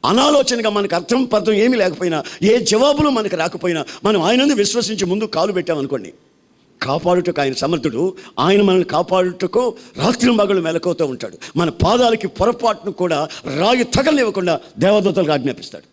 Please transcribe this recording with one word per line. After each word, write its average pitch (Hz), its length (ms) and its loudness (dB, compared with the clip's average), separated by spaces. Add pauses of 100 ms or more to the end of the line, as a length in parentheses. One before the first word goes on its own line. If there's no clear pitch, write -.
అనాలోచనగా 247 640 2
మనకు 202 240 -2
అర్థం 247 300 0
పర్థం 214 280 0
ఏమీ 233 240 2
లేకపోయినా, 175 480 -2 (180)
ఏ 220 160 4
జవాబులు 285 500 2
మనకు 220 280 -2
రాకపోయినా, 165 500 -2 (180)
మనం 196 180 2
ఆయనను 254 320 2
విశ్వసించి 202 500 -2
ముందు 196 200 -2
కాలు 190 280 -2
పెట్టామనుకోండి, 143 600 -4 (720)
కాపాడుటకు 170 580 0
ఆయన 135 120 0
సమర్థుడు. 147 640 -2 (220)
ఆయన 190 240 4
మనల్ని 185 220 4
కాపాడుటకు 185 920 0 (200)
రాత్రి 240 340 0
మగళ్ళు 202 320 2
మెలకువతో 165 440 -2
ఉంటాడు. 117 320 -8 (180)
మన 160 140 0
పాదాలకి 226 580 2
పొరపాటును 214 640 -2
కూడా 160 360 -2 (300)
రాయి 233 260 2
తగలనివ్వకుండా 220 760 0 (180)
దేవదూతలకు 185 540 2
ఆజ్ఞాపిస్తాడు. 127 600 -6